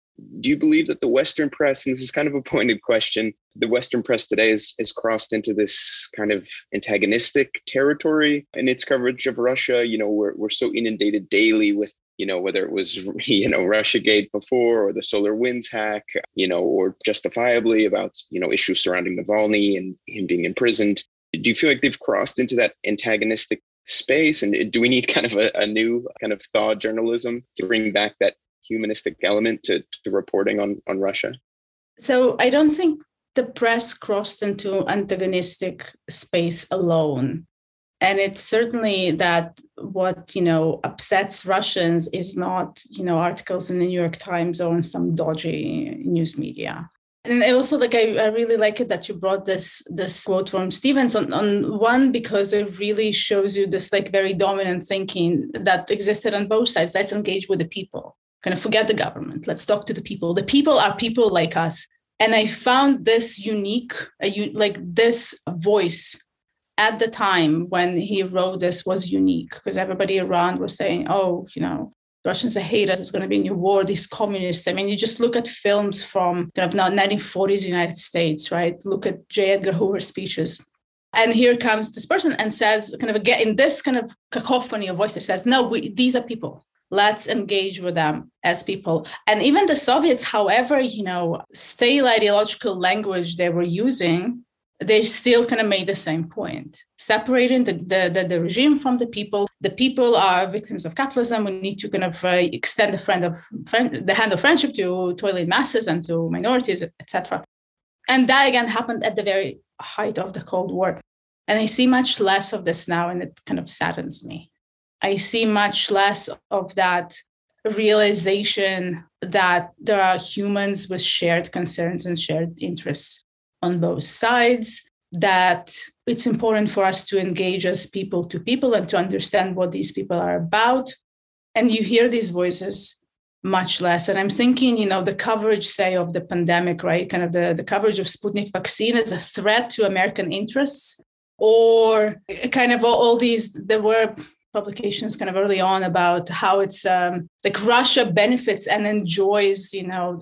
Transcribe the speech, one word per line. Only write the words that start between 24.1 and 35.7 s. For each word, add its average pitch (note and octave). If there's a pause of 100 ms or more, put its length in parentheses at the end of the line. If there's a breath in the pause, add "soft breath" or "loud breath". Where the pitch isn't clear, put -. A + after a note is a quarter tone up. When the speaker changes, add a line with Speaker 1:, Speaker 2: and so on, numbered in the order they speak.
Speaker 1:
And G#2
do A#2+
we A#2+
need B2+
kind -
of A2
a, A2
a G#2
new A2+ (140)
kind G#2+
of G2+ (120)
thaw G#2+
journalism A#2 (120)
to -
bring A2
back G#2
that G2 (300)
humanistic G#2+
element G#2+
to, - (220)
to G2+
reporting G2
on, G2+
on F#2+
Russia? G2 (680)
Speaker 2:
So B3+
I B3
don't D4+
think D#4 (320)
the B3+
press A#3
crossed -
into G3
antagonistic F#3+ (180)